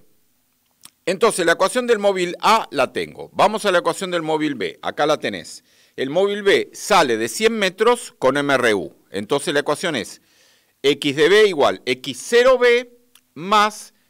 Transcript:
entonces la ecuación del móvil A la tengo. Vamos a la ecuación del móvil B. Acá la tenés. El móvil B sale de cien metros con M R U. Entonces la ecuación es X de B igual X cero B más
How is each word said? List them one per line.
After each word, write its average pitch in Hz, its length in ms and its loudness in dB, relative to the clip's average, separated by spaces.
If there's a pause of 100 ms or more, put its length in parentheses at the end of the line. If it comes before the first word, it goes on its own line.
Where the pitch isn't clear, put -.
(1040)
entonces 190 400 0
la 165 80 2
ecuación 247 340 -2
del 233 100 2
móvil 190 420 -2
A 214 300 2
la 127 240 -2
tengo. 78 400 -8
Vamos 202 320 0
a 202 60 0
la 175 80 2
ecuación 170 320 -4
del 170 100 -2
móvil 156 320 -2
B. 95 300 -6
Acá 147 240 -2
la 151 100 0
tenés. 98 460 -10 (320)
El 135 160 -6
móvil 202 320 -2
B 165 280 2
sale 156 460 0
de 110 100 -2
cien 220 300 -2
metros 220 600 -2
con 135 180 2
M 143 160 0
R 123 220 4
U. 85 200 -6 (140)
Entonces 143 440 -4
la 143 80 2
ecuación 151 340 -4
es - 260 -8 (600)
X 143 320 0
de 151 120 2
B 208 200 6
igual 123 380 2
X 127 380 -6
cero 247 340 4
B 247 380 0 (380)
más 208 600 -2 (140)